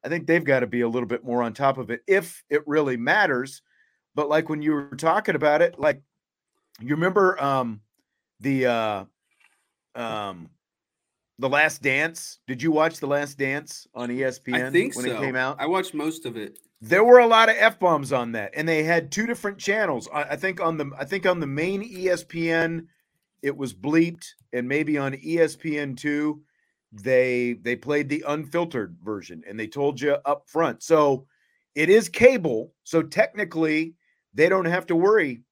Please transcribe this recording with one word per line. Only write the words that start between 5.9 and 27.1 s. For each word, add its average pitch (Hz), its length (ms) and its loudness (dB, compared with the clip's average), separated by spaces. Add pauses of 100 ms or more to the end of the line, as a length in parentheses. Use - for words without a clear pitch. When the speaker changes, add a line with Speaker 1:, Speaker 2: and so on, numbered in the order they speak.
Speaker 1:
you 131 160 -4
remember, 185 440 2
um, 127 400 -2 (600)
the, 131 260 0
uh, 110 380 -2 (920)
um, 104 560 -10 (880)
The 131 80 -2
Last 147 340 2
Dance? 147 640 -4
Did 127 160 -8
you 160 80 0
watch 156 300 0
The 147 60 -6
Last 143 320 -4
Dance 139 560 -6
on 123 160 -8
E 127 120 -4
S 127 160 -4
P - 160 -8
N 127 120 -2
Speaker 2:
I 131 40 -6
think 196 240 0
Speaker 1:
when 123 120 -6
it 127 40 -2
Speaker 2:
so. 113 100 -6
Speaker 1:
came 135 160 -4
out? 135 240 -4
Speaker 2:
I 139 60 -4
watched 185 280 -4
most 156 320 -8
of 117 100 -10
it. 104 220 -12 (240)
Speaker 1:
There 180 220 4
were 247 140 12
a 240 80 8
lot 226 240 6
of 220 80 2
F-bombs 175 540 2
on 120 200 -2
that, 107 220 -6
and 156 120 -4
they 160 180 0
had 165 280 0
two 214 140 -4
different 202 320 -6
channels. 190 560 -2
I, 147 80 -2
I 143 140 -6
think 185 260 -6
on 165 160 -2
the, 139 200 -6
I 139 60 -8
think 185 220 -4
on 180 140 2
the 151 60 -4
main 170 360 -4
E 185 260 -6
S 170 160 -2
P 165 260 -6
N, 165 380 -2 (540)
it 143 140 -4
was 131 180 -8
bleeped 165 520 0 (260)
and 123 160 -4
maybe 151 280 -2
on 139 260 -4
E 160 160 -4
S 160 180 2
P 151 220 -6
N 139 160 -6
two, 147 460 -4 (520)
they, 123 640 0